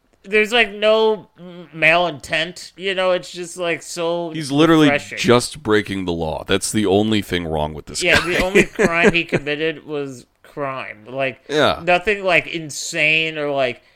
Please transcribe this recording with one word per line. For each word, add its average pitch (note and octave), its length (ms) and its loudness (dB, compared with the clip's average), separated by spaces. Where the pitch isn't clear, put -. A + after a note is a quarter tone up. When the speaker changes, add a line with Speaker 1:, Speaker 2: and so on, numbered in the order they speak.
Speaker 1:
there's, G#3+ 240 2
like, A3+ 180 2
no G#3+ 580 2
m-, F3 340 -18
malintent, D#3+ 1040 -2
you F#3+ 180 -4
know, F#3 160 0
it's F3+ 200 -4
just, F3 260 -12
like, E3+ 240 -4
so E3+ 500 -6
Speaker 2:
He's D#3 200 -8
literally D#3 380 6
Speaker 1:
refreshing. C#3 280 -2
Speaker 2:
just - 460 2
breaking G2+ 420 0
the F2 80 0
law. D#2 320 -4
That's G2 260 0
the A2 140 0
only G#2 360 2
thing F2 260 -4
wrong D#2 260 -2
with D2 140 -14
this - 160 -10
Speaker 1:
Yeah, E3+ 160 4
Speaker 2:
guy. - 100 -4
Speaker 1:
the F3+ 140 0
only G3 200 4
Speaker 2:
<laughs> - 20 -6
Speaker 1:
crime E3+ 480 2
he E3+ 120 0
committed D3 600 -4
was C#3 400 -8
crime. A#2 640 -10
Like, C3 420 -6
Speaker 2:
Yeah. C#3+ 340 2
Speaker 1:
nothing, F3+ 400 0
like, E3 240 2
insane D#3+ 920 -4
or, D3 140 -4
like, C3 300 -2